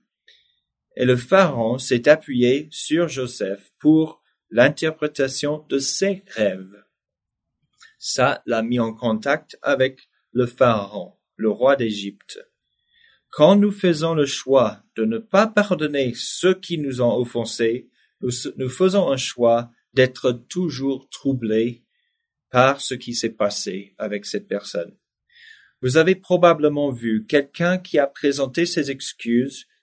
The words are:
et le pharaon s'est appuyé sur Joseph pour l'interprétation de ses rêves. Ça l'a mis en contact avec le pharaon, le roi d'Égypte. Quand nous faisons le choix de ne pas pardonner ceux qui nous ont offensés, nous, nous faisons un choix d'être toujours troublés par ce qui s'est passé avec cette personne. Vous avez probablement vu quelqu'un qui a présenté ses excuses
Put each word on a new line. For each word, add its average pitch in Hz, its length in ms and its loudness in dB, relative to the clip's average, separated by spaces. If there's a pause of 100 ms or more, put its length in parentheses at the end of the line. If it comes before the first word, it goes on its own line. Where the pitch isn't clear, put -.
(960)
et 127 100 0
le 127 120 4
pharaon 131 640 2
s'est 123 280 0
appuyé 143 640 2
sur 165 380 -2
Joseph 120 720 -8
pour 156 420 2 (300)
l'interprétation 147 1160 -2
de 135 120 -2
ses 190 480 -4
rêves. 107 580 -4 (1120)
Ça - 480 -2
l'a 113 160 0
mis 120 180 -2
en 113 140 -2
contact 120 680 -4
avec 131 440 -2 (240)
le 123 140 0
pharaon, 107 680 0 (200)
le 110 140 -2
roi 127 260 2
d'Égypte. 104 640 -8 (920)
Quand 160 240 6
nous 202 160 4
faisons 165 420 -2
le 147 140 2
choix 127 560 0 (120)
de 113 100 -2
ne 110 120 -2
pas 196 300 2
pardonner 151 680 -2
ceux - 380 -2
qui 175 240 -6
nous 135 240 -4
ont 117 160 2
offensés, 117 720 -4 (320)
nous, 127 80 -4 (280)
nous 131 120 -4
faisons 185 400 0
un 135 80 0
choix 120 540 0 (240)
d'être 131 360 2
toujours 135 760 -6
troublés 117 760 -2 (680)
par 131 280 4
ce - 140 -8
qui 120 220 -10
s'est 113 160 -4
passé 101 680 -4
avec 104 280 -8
cette 101 220 -8
personne. - 480 -8 (840)
Vous 127 160 0
avez 165 160 4
probablement 151 760 2
vu 113 340 -4
quelqu'un 170 540 0
qui 180 180 -4
a 143 80 4
présenté 139 600 -2
ses 143 240 -4
excuses 127 760 -4 (180)